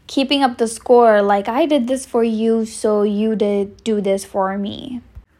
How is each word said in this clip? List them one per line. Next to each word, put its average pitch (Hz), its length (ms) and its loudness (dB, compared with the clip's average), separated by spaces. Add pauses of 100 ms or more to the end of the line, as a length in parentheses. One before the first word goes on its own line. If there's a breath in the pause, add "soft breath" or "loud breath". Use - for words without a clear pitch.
keeping 277 340 0
up 247 160 0
the 233 80 0
score. 226 560 4
Like, 202 260 0
"I 254 180 0
did 285 200 0
this 262 180 -4
for 233 200 0
you, 226 420 0
so 214 360 -2
you 214 340 -2
did 202 480 -2
do 214 160 0
this 196 240 -2
for 196 340 -4
me." 240 420 -10 (400)